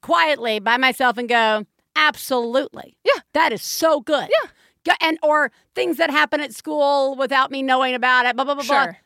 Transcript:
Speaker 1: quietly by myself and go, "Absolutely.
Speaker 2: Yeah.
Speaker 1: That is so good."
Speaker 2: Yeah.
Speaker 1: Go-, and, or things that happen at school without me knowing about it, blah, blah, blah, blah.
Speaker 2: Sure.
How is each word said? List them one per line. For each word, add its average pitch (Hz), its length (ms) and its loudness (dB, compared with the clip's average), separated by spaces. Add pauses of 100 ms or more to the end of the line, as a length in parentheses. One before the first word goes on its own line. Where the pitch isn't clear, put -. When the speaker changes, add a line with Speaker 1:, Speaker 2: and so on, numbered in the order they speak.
Speaker 1:
quietly 277 560 0
by 226 180 0
myself 254 400 2
and 240 100 -6
go, 220 380 2 (320)
"Absolutely. 262 1040 -2
Speaker 2:
Yeah. 427 180 2 (120)
Speaker 1:
That 311 220 2
is 185 80 -8
so 311 400 0
good." 269 260 -2 (140)
Speaker 2:
Yeah. - 80 -10 (340)
Speaker 1:
Go-, 330 160 0
and, 320 220 0
or 302 280 2 (240)
things 349 220 -2
that 320 140 0
happen 302 300 0
at 269 120 -8
school 285 640 0
without 269 340 0
me 269 120 -6
knowing 254 320 0
about 254 320 2
it, 247 100 0
blah, 262 80 0
blah, 285 120 -2
blah, 277 80 -8
blah. 277 200 2
Speaker 2:
Sure. - 220 -10